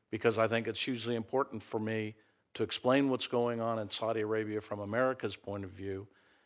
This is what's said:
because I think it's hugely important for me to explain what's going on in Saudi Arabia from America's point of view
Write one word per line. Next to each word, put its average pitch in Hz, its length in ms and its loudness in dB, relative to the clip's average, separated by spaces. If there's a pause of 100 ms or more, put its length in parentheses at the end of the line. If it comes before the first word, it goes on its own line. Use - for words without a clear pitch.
because 110 300 2
I 113 80 6
think 113 200 0
it's 113 160 -2
hugely 120 320 -2
important 113 460 -2
for - 180 -4
me 107 360 -2 (400)
to 113 80 -2
explain 135 480 4
what's 123 160 0
going 120 340 0
on 113 160 0
in 104 140 -4
Saudi 113 300 0
Arabia 107 380 0
from 104 200 -6
America's 113 560 0
point 101 280 -8
of 92 60 -8
view 95 380 -8 (380)